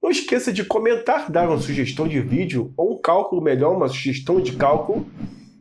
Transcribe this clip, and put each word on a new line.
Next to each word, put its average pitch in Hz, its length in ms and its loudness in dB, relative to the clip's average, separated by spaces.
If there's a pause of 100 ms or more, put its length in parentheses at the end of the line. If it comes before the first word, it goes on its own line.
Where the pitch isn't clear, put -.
Não - 80 0
esqueça 247 440 0
de 196 100 -2
comentar, 233 640 0
dar 170 200 2
uma 147 100 2
sugestão 135 480 -2
de 147 140 -2
vídeo 127 560 -2
ou 180 160 0
um - 80 -10
cálculo 180 400 2
melhor, 143 340 4
uma 135 140 2
sugestão 143 500 0
de - 160 -2
cálculo 151 500 2 (560)